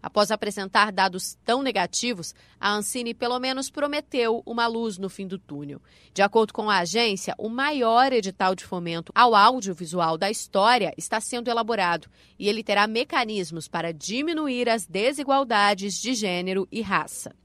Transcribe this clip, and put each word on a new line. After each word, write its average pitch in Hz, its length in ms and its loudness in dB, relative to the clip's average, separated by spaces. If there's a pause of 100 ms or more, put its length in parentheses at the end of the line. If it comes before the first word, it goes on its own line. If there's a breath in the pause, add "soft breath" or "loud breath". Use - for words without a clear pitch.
Após 208 300 0
apresentar 208 600 0
dados 185 540 -2
tão 247 160 2
negativos, 202 720 -4 (260 soft breath)
a 208 140 0
Ancine 233 400 -4
pelo 240 240 -2
menos 262 320 -4
prometeu 285 720 -2
uma 233 220 -2
luz 226 320 -2
no 190 100 -8
fim 190 200 -10
do 185 100 -8
túnel. 143 420 -12 (360 soft breath)
De 196 80 4
acordo 214 280 4
com 214 160 -4
a 202 120 4
agência, 190 580 0
o 208 100 -8
maior 254 640 2
edital 190 440 0
de - 100 -16
fomento 170 480 -6
ao 233 220 6
audiovisual 180 840 4
da 196 140 0
história 208 680 2
está 220 240 -4
sendo 240 260 -6
elaborado 214 600 0 (300 soft breath)
e 202 120 -2
ele 226 140 -2
terá 202 240 2
mecanismos 220 800 -2
para 170 260 -4
diminuir 254 760 -2
as 226 200 0
desigualdades 214 1120 2
de 247 140 -2
gênero 185 560 -2
e 226 100 -6
raça. - 640 -4